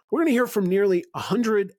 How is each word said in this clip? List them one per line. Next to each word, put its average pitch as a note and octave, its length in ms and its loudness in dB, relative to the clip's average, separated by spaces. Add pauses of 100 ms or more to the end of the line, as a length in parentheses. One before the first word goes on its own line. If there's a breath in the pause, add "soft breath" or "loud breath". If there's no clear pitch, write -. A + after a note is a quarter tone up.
(100)
we're C4+ 100 -2
gonna E4 100 2
hear A#3+ 160 2
from G3+ 200 -2
nearly F#3+ 380 2 (100)
a - 60 -8
hundred G#3+ 580 -2